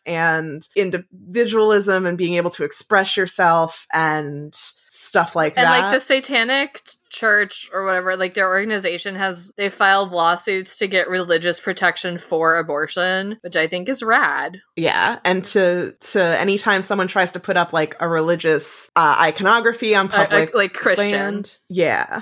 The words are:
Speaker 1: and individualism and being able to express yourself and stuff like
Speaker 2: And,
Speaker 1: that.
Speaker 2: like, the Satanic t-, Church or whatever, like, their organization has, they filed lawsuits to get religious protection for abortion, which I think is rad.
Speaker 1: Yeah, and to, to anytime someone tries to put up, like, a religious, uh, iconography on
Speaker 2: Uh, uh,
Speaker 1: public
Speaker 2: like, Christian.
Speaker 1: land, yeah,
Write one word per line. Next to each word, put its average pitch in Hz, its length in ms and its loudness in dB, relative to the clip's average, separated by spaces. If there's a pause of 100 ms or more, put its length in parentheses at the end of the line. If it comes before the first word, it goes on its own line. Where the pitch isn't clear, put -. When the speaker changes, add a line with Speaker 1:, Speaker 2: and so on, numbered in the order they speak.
Speaker 1:
and 160 600 -2 (640)
individualism 208 760 2
and 175 120 -2
being 175 180 0
able 175 160 0
to - 120 -6
express 190 540 0
yourself 170 760 0
and 151 640 -2 (340)
stuff - 460 -2
like 156 220 0
Speaker 2:
And, 247 80 4
Speaker 1:
that. 165 160 4
Speaker 2:
like, 196 120 0
the 262 60 2
Satanic 262 840 -2
t-, - 120 -20 (120)
Church 208 640 0
or 190 140 -6
whatever, 185 300 -2
like, 185 180 -4
their 196 140 0
organization 190 680 -2
has, 185 420 -6
they 202 120 -2
filed 196 420 2
lawsuits 175 680 0
to 208 80 0
get 190 200 0
religious 175 520 0
protection 180 580 -4
for 165 400 0
abortion, 180 840 -4
which 175 140 -10
I 160 120 2
think 180 220 -6
is 262 120 -4
rad. 180 560 0 (180)
Speaker 1:
Yeah, 170 480 0
and 185 220 0
to, 180 500 0 (160)
to 208 80 0 (200)
anytime 196 420 0
someone 196 260 -2
tries 180 260 0
to 180 60 -8
put 185 180 -2
up, 170 160 0
like, 156 260 0
a 170 80 -2
religious, 165 880 0
uh, 156 240 4
iconography 214 720 2
on 196 140 4
Speaker 2:
Uh, 190 80 -4
uh, 202 100 4
Speaker 1:
public 202 300 2
Speaker 2:
like, 196 180 2
Christian. 202 380 2
Speaker 1:
land, 202 460 -4 (120)
yeah, 170 520 0